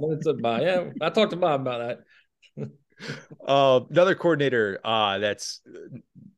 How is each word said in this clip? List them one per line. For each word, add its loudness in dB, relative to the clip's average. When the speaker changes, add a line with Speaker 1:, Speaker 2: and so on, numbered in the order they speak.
Speaker 1:
When -2
it's -4
a 0
Bob. -2
Yeah, -2
I -2
talked 2
to -6
Bob 2
about -6
that. -8
<laughs> -20
Speaker 2:
Uh, 4
another 4
coordinator, 0
uh, 2
that's -4